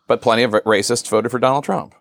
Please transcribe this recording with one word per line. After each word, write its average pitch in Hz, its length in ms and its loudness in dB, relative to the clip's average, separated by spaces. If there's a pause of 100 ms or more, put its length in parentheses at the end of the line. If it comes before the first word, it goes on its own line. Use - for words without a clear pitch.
But 120 140 0
plenty 113 220 2
of 120 100 0
ra-, 104 80 2
racists 110 480 -2
voted 110 220 0
for 123 80 -4
Donald 131 260 0
Trump. - 360 -6